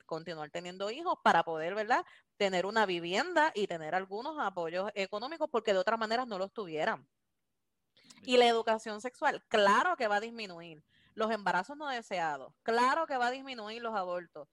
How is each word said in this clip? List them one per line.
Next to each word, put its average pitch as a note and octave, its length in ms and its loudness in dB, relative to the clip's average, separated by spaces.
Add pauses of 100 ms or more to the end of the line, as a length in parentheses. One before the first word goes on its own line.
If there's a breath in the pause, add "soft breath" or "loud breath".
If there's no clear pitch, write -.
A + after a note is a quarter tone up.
continuar D#3+ 440 -10
teniendo F3+ 420 -8
hijos E4 320 -4
para F3+ 180 6
poder, E3 320 -2
¿verdad? A3 300 0 (320 loud breath)
Tener F#3+ 300 2
una G#3+ 200 2
vivienda A3+ 640 2
y G3+ 140 -2
tener D#3+ 300 -4
algunos G#3 420 -6
apoyos F#3 560 -2
económicos A3+ 560 -4
porque A3 220 0
de F#3+ 80 4
otra G#3+ 160 2
manera A3+ 280 0
no G#3+ 140 -6
los G3 140 -4
tuvieran. G3+ 160 -8 (1600 loud breath)
Y B3 120 2
la A#3+ 100 8
educación A3 540 2
sexual, C4+ 480 -2
claro A3+ 480 4
que A#3+ 100 0
va G#3 100 2
a G3+ 40 2
disminuir. F3+ 640 -12 (300 soft breath)
Los A3 180 0
embarazos G3 440 0
no D4 120 -6
deseados, E3+ 760 -4
claro B3+ 460 4
que C#4+ 80 -2
va A#3+ 100 2
a B3 60 2
disminuir A#3+ 500 -10
los A3+ 140 -2
abortos, F3+ 560 -4